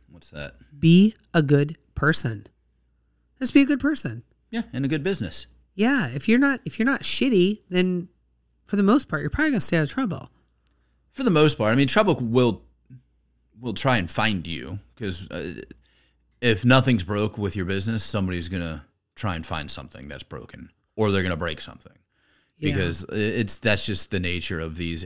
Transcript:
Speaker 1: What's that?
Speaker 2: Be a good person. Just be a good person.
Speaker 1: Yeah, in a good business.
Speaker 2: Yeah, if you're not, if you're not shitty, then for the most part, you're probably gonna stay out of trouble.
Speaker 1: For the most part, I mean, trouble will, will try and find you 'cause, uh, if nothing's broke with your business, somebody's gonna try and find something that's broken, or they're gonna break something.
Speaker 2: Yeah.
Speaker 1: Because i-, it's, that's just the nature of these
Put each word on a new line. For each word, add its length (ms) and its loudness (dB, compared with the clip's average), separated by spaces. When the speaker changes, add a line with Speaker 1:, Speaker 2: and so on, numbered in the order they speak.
Speaker 1:
What's 200 -20
that? 260 -14
Speaker 2:
Be 360 6
a 100 4
good 340 2
person. 540 -2
Just 160 0
be 80 8
a 40 4
good 140 0
person. 440 -4
Speaker 1:
Yeah, 120 -4
in 120 -2
a 40 -2
good 160 -2
business. 420 -4
Speaker 2:
Yeah, 320 2
if 200 -4
you're 120 6
not, 240 2
if 160 -6
you're 60 0
not 160 0
shitty, 580 2
then 380 0
for 80 -6
the 80 2
most 260 4
part, 140 -4
you're 80 -4
probably 220 0
gonna 80 0
stay 180 0
out 60 2
of 60 -4
trouble. 400 -6
Speaker 1:
For 100 -8
the 80 2
most 260 4
part, 160 2
I 40 4
mean, 120 4
trouble 280 4
will, 480 2
will 160 -8
try 220 0
and 140 -2
find 360 0
you 340 -10
'cause, 340 -8
uh, 320 -10
if 240 0
nothing's 400 6
broke 340 -2
with 160 -4
your 100 -4
business, 380 -4
somebody's 460 -2
gonna 380 -8
try 220 -6
and 100 -10
find 240 -8
something 380 -14
that's 160 -14
broken, 460 -18
or 160 2
they're 100 2
gonna 140 -2
break 240 -6
something. 320 -18
Speaker 2:
Yeah. 140 -2
Speaker 1:
Because 380 -2
i-, 40 -8
it's, 440 -2
that's 280 0
just 240 -4
the 100 -4
nature 400 -4
of 160 -8
these 300 -6